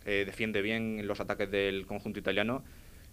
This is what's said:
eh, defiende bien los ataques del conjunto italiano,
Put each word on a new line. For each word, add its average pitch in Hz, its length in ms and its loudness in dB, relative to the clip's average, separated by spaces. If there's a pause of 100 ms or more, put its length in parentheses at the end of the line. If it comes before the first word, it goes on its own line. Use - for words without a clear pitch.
eh, 101 200 4
defiende 104 360 0
bien 110 460 0
los 101 120 0
ataques 101 300 0
del 98 360 2
conjunto 104 340 -4
italiano, 104 440 2 (500)